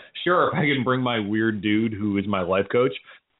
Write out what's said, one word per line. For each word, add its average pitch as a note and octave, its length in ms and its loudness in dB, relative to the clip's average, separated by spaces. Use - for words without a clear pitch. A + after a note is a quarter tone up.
"Sure, E3+ 240 2
if - 60 -4
I D#3+ 120 0
can C#3 180 0
bring B2+ 160 0
my A#2+ 200 -2
weird G#2+ 420 0
dude G#2+ 300 2
who G2+ 260 -2
is G2 80 -2
my G2 160 -2
life F#2 280 0
coach." B2+ 220 2